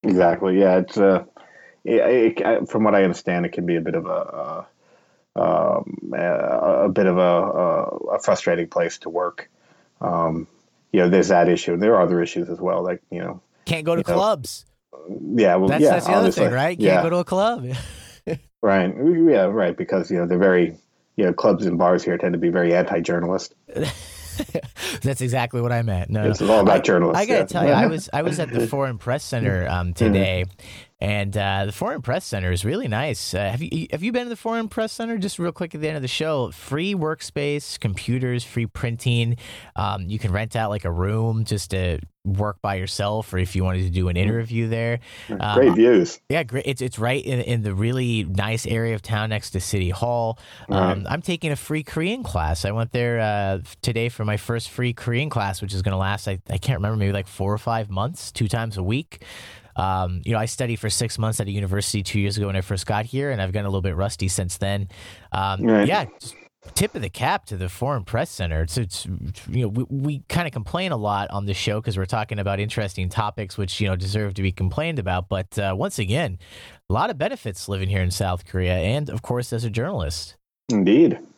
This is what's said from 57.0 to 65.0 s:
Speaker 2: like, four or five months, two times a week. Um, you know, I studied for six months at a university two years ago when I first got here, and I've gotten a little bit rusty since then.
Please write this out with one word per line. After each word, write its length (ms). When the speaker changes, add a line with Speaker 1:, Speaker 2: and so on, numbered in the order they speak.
Speaker 2:
like, 140
four 260
or 40
five 320
months, 440
two 160
times 260
a 80
week. 400
Um, 500
you 80
know, 60
I 60
studied 300
for 140
six 280
months 220
at 80
a 40
university 520
two 160
years 160
ago 120
when 100
I 40
first 240
got 200
here, 260
and 100
I've 120
gotten 120
a 40
little 120
bit 140
rusty 320
since 300
then. 320